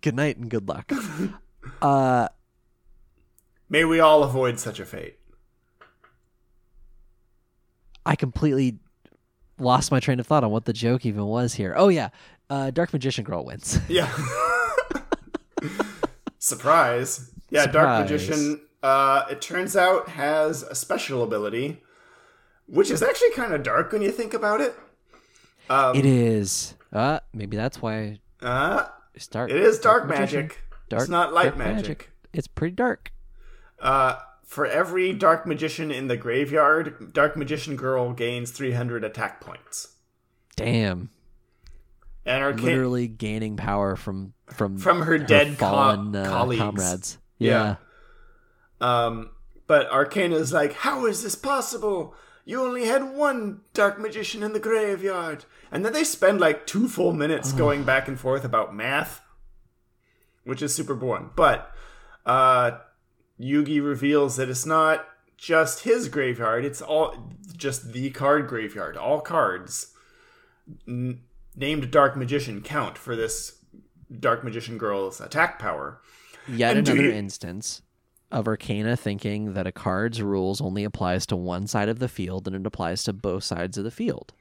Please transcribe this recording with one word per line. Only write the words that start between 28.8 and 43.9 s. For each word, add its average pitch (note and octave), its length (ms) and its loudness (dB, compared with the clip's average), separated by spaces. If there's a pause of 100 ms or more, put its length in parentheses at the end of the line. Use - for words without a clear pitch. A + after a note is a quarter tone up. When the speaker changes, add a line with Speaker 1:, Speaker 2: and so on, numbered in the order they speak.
Speaker 1:
it's - 140 -18
dark. A#2 220 -4
Speaker 2:
it C3 80 0
is G#3+ 220 6
dark A3+ 280 4
Speaker 1:
Dark D3 120 0
Magician. C#3+ 240 0
Speaker 2:
magic. - 160 -12 (300)
Speaker 1:
Dark, A#2 140 0
Speaker 2:
It's D#3+ 60 -4
not F3 240 2
light E3+ 120 6
Speaker 1:
dark C3 120 0
magic. F3+ 180 -2
Speaker 2:
magic. - 360 -6 (220)
Speaker 1:
It's D3+ 140 -4
pretty F3 280 -4
dark. B3 360 -2 (680)
Speaker 2:
Uh, C3 380 2 (280)
for C#3+ 220 -4
every F3+ 460 0
Dark E3 340 2
Magician D3+ 440 -4
in C3+ 160 -6
the A#2+ 100 -2
graveyard, C#3+ 960 0
Dark D3+ 220 2
Magician D3 400 -6
Girl B2+ 380 0
gains A#2+ 380 -4
three C3 220 -4
hundred A#2+ 300 -2
attack G#2+ 380 -6
points. - 540 -16 (600)
Speaker 1:
Damn. G#2+ 540 0 (1160)
Speaker 2:
And C3+ 180 0
Arcana B2 240 0
Speaker 1:
Literally B2 400 2
gaining A2 500 -4
power G2+ 380 0